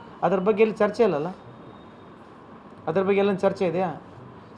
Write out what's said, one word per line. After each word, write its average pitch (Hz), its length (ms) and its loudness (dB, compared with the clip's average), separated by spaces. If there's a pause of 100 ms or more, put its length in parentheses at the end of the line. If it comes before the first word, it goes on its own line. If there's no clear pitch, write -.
(220)
ಅದ್ರ 175 160 2
ಬಗ್ಗೆ 196 240 2
ಎಲ್ಲಿ 220 140 2
ಚರ್ಚೆ 214 280 2
ಇಲ್ಲಲ್ಲ? 160 220 0 (1600)
ಅದ್ರ 160 160 0
ಬಗ್ಗೆ 196 160 2
ಎಲ್ಲ 202 160 2
ಚರ್ಚೆ 190 320 0
ಇದೆಯಾ? 165 360 -2 (560)